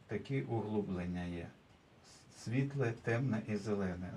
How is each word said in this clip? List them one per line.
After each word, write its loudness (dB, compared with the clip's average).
такі 0
углублення 0
є. -4
Світле, 2
темне 2
і 0
зелене. 0